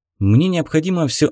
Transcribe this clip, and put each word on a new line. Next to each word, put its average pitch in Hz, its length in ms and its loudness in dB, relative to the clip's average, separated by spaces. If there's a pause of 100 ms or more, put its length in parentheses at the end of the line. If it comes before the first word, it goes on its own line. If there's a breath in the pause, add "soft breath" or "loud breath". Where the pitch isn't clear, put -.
(200)
«Мне 113 280 2
необходимо 170 600 -2
всё 147 220 0